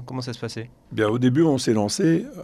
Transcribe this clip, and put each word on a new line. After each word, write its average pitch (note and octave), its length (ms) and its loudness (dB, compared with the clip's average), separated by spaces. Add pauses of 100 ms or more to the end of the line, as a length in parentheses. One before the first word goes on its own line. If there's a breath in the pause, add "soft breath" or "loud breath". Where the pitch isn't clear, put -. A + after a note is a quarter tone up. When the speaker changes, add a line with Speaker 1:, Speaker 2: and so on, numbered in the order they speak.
Speaker 1:
comment B2+ 160 -8
ça B2 120 -8
se - 60 -16
passait ? A2+ 300 -10 (220)
Speaker 2:
Bien, G#2+ 180 2
au A#2 100 0
début, B2+ 240 4
on D3 140 4
s'est B2+ 160 0
lancé, E3 520 0 (180)